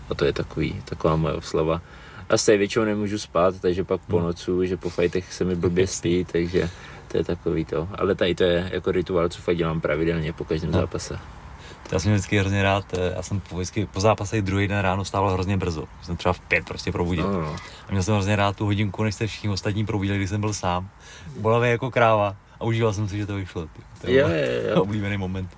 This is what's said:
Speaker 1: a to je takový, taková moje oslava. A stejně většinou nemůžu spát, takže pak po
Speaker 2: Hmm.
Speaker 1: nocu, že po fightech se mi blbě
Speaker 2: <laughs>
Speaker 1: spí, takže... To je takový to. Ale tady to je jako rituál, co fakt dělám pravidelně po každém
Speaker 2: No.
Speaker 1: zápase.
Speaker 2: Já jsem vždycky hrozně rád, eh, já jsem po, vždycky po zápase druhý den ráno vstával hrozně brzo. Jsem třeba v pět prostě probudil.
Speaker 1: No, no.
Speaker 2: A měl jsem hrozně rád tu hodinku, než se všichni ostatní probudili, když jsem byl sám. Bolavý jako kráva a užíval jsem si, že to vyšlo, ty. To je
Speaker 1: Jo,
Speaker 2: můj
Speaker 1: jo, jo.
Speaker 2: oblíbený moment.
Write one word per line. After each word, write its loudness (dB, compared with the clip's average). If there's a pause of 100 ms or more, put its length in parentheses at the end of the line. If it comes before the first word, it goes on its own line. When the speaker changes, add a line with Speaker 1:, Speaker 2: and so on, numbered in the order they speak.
Speaker 1:
a -4
to 2
je 4
takový, -4
taková 2
moje 2
oslava. 0 (480)
A 4
stejně 6
většinou 2
nemůžu 0
spát, 2
takže 2
pak -2
po 0
Speaker 2:
Hmm. 2
Speaker 1:
nocu, 0
že -2
po -8
fightech 0
se -2
mi 2
blbě 2
Speaker 2:
<laughs> -6
Speaker 1:
spí, 2
takže... 0 (380)
To -2
je 2
takový -2
to. -2
Ale 2
tady 0
to 2
je 4
jako 0
rituál, 2
co -8
fakt 0
dělám 0
pravidelně 0
po -8
každém -2
Speaker 2:
No. 2
Speaker 1:
zápase. -4 (720)
Speaker 2:
Já 2
jsem 2
vždycky 2
hrozně 2
rád, 4
eh, 0
já -4
jsem -4
po, -8
vždycky -2
po -4
zápase 2
druhý 2
den 0
ráno 0
vstával 2
hrozně 0
brzo. -2 (160)
Jsem -6
třeba 2
v -6
pět -2
prostě -6
probudil. 0
Speaker 1:
No, -2
no. -4 (320)
Speaker 2:
A -16
měl 2
jsem 2
hrozně 2
rád 2
tu -2
hodinku, 0
než 0
se -2
všichni -6
ostatní -2
probudili, 0
když 0
jsem -2
byl 0
sám. -2 (500)
Bolavý 4
jako 0
kráva 4 (240)
a -6
užíval 2
jsem -2
si, -4
že -4
to -6
vyšlo, -6
ty. -16 (200)
To -4
je 6
Speaker 1:
Jo, 6
Speaker 2:
můj 2
Speaker 1:
jo, 0
jo. 0
Speaker 2:
oblíbený -2
moment. -4